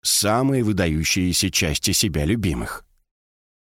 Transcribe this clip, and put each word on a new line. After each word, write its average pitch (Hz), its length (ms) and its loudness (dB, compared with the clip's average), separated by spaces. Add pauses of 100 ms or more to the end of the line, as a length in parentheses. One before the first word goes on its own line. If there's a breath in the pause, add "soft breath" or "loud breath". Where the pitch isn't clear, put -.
самые 127 600 2
выдающиеся 90 840 0
части 82 420 0
себя 76 340 0
любимых. - 600 -2 (840)